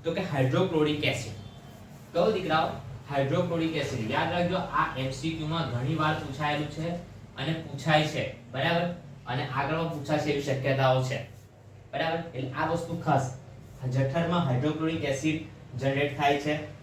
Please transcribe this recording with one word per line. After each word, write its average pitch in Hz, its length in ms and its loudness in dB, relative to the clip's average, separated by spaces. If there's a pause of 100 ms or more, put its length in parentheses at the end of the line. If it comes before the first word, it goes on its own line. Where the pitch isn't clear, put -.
તો 165 80 0
કે - 80 -2
હાઇડ્રોક્લોરિક 151 840 2
એસિડ. - 280 -2 (800)
કયો 190 200 6
દીકરાઓ? 160 360 2 (420)
હાઇડ્રોક્લોરિક 160 640 2
એસિડ. 127 340 -2
યાદ 160 220 2
રાખજો, 175 240 2
આ - 420 0
એમ 135 120 -2
સી 160 200 -2
ક્યુ 160 160 -4
માં 156 240 0
ઘણી 131 240 0
વાર 151 200 2
પૂછાયેલું 147 560 -2
છે 160 180 -4 (480)
અને 151 160 -2
પૂછાય 151 540 2
છે, - 460 -6
બરાબર? 170 420 2 (320)
અને 127 220 -2
આગળ 143 280 -2
પણ 165 120 0
પૂછાશે 147 420 0
એવી 139 120 0
શક્યતાઓ 131 600 4
છે, 113 220 -4 (680)
બરાબર? 165 440 -2
એટલે 131 160 -4
આ 160 140 -2
વસ્તુ 170 380 -2
ખાસ, 143 300 4 (580)
જઠરમાં 160 540 2
હાઇડ્રોક્લોરિક 151 580 2
એસિડ 151 400 0 (340)
જનરેટ 135 380 2
થાય 147 240 4
છે 151 180 0 (240)